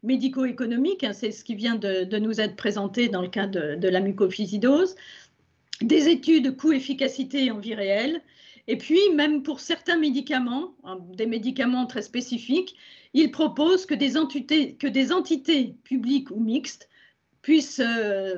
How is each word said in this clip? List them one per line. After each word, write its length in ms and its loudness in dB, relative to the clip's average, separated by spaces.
médico-économiques, 1000 0
hein, 100 -2
c'est 180 -6
ce 120 -14
qui 120 -8
vient 200 -2
de, 280 -2
de 160 -4
nous 220 -2
être 160 -2
présenté 500 -2
dans 140 -2
le 80 -4
cas 180 -4
de, 280 -4
de 120 0
la 140 2
mucoviscidose, 920 2
des 280 4
études 480 4
coût-efficacité 960 -2
en 80 -8
vie 160 -8
réelle, 460 -2
et 100 -2
puis 220 4
même 280 2
pour 180 -6
certains 360 -2
médicaments, 880 -2
hein, 160 -12
des 100 -2
médicaments 600 -2
très 160 -8
spécifiques, 760 -4
ils 180 4
proposent 540 2
que 100 -2
des 220 0
entités, 580 0
que 120 -4
des 240 2
entités 640 0
publiques 460 0
ou 80 -8
mixtes 480 -4
puissent, 420 2
euh, 540 -2